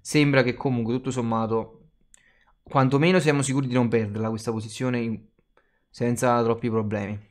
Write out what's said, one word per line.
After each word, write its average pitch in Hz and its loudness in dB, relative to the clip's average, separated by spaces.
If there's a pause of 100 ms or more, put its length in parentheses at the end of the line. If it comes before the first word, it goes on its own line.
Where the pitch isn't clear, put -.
sembra 143 4
che 120 0
comunque 120 -2
tutto 131 -4
sommato 113 -4 (720)
quantomeno 139 4
siamo 143 2
sicuri 135 -2
di 123 -4
non 123 2
perderla 110 -2
questa 113 -4
posizione 117 -4
in-, 113 -6 (640)
senza 120 0
troppi 113 -2
problemi. 104 -4 (120)